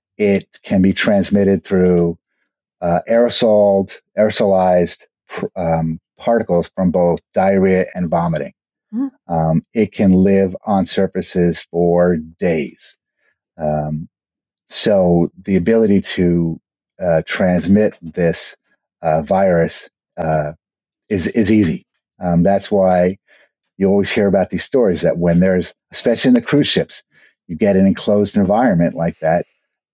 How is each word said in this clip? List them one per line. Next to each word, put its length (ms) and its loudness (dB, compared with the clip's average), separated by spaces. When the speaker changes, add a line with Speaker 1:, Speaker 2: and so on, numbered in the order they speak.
Speaker 1:
it 280 0
can 200 0
be 100 4
transmitted 720 0
through, 540 0
uh, 280 -2
aerosol, 800 2
aerosolized, 880 2
pr-, 180 -10
um, 420 -4
particles 580 -2
from 160 0
both 280 0
diarrhea 600 2
and 160 -6
vomiting. 420 -4
Speaker 2:
Mm. 160 -6
Speaker 1:
Um, 460 -2
it 200 -2
can 200 2
live 420 2
on 200 -2
surfaces 840 -4
for 460 0
days. 800 -6
Um, 500 -6
so 640 2
the 140 0
ability 460 2
to, 580 -2
uh, 240 0
transmit 760 0
this, 560 -4
uh, 200 -2
virus, 640 0
uh, 360 -4
is, 200 -4
is 220 0
easy. 360 0
Um, 220 2
that's 260 0
why 480 2
you 120 0
always 220 2
hear 180 0
about 220 0
these 120 -6
stories 380 0
that 180 0
when 220 2
there's, 340 0
especially 380 -2
in 60 4
the 80 4
cruise 260 0
ships, 340 -4
you 80 -10
get 200 2
an 100 4
enclosed 500 0
environment 580 2
like 240 -6
that, 280 -2